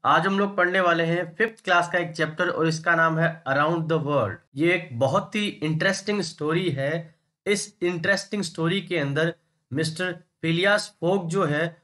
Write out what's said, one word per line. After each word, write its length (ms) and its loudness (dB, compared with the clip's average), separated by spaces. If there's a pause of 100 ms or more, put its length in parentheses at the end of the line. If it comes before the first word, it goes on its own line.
आज 220 4
हम 120 0
लोग 180 0
पढ़ने 220 2
वाले 240 4
हैं 320 -2
फिफ्थ 280 -4
क्लास 280 2
का 80 0
एक 120 -4
चैप्टर 380 -2
और 180 0
इसका 280 0
नाम 240 2
है 240 0
Around 400 0
the 200 0
World। 280 0 (240)
ये 180 2
एक 260 -4
बहुत 360 0
ही 120 0
इंटरेस्टिंग 760 -2
स्टोरी 480 -2
है। 460 -4 (300)
इस 360 -2
इंटरेस्टिंग 640 -2
स्टोरी 380 -2
के 160 -4
अंदर 360 0 (400)
मिस्टर 440 -4 (240)
फिलियास 600 2
फोग 260 2
जो 180 0
है 380 -2